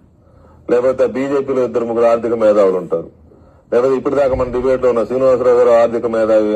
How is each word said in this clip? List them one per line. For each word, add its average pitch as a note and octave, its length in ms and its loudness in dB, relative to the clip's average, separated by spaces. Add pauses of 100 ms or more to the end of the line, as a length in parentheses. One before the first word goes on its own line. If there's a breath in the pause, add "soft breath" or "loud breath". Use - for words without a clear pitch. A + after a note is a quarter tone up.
(720 soft breath)
లేకపోతే B2+ 360 0 (100)
బీజేపీలో C3+ 480 -2
ఇద్దరు A#2 260 -4
ముగ్గురు A#2 220 0
ఆర్థిక A2+ 320 -2
మేధావులు G2+ 380 2
ఉంటారు, E2 280 -6 (640 soft breath)
లేకపోతే B2+ 260 2
ఇప్పటిదాకా C3+ 420 -2
మన B2 140 -6
డిబేట్లో B2+ 380 0
ఉన్న A2+ 120 -2
శ్రీనివాసరావు B2 560 2
గారు A#2+ 220 4
ఆర్థిక A#2 320 -2
మేధావి, A2 420 2